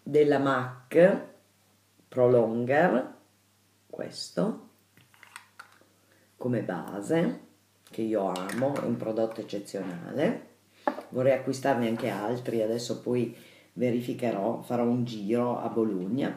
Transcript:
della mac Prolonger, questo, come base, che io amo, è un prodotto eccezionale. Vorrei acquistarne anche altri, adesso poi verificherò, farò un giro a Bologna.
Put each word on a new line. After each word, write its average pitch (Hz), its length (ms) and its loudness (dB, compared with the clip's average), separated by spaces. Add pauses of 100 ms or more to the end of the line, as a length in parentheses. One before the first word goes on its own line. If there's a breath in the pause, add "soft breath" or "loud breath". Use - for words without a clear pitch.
della 143 380 4
mac 139 800 4 (840)
Prolonger, 123 1080 4 (760)
questo, - 760 -6 (1700 loud breath)
come 123 260 -2
base, 101 760 -2 (500)
che - 120 -6
io 107 240 0
amo, 98 500 -2
è - 80 -4
un 120 120 0
prodotto 110 440 -2
eccezionale. 101 1040 -4 (640 loud breath)
Vorrei 127 240 4
acquistarne 127 560 0
anche 117 200 -2
altri, 113 540 -2
adesso 117 380 -2
poi 123 360 -2 (360 loud breath)
verificherò, 120 880 -2
farò 120 220 0
un 120 200 2
giro 117 540 -2
a 117 100 -6
Bologna. 107 680 0